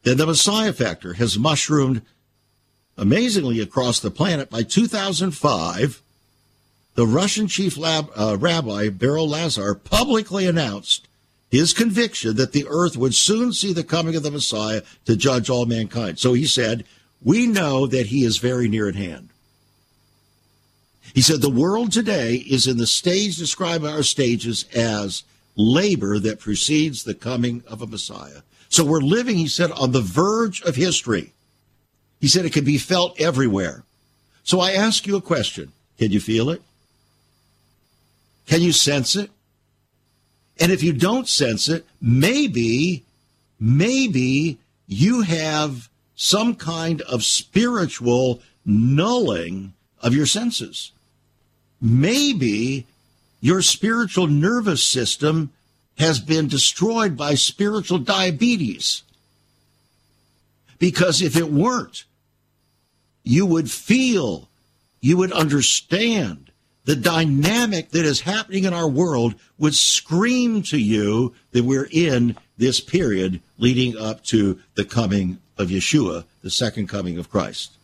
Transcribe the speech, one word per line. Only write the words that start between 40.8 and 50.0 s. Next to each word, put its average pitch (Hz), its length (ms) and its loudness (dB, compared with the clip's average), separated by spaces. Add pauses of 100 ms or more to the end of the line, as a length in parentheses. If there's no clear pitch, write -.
you 165 100 2
don't 202 360 0
sense 117 400 0
it, 165 180 -2 (140)
maybe, 139 1040 2 (560)
maybe 147 1000 2 (280)
you 185 340 2
have 151 680 -2 (280)
some 226 380 0
kind 165 480 -4
of 120 220 -4
spiritual 131 1160 0 (220)
nulling 110 1120 0 (260)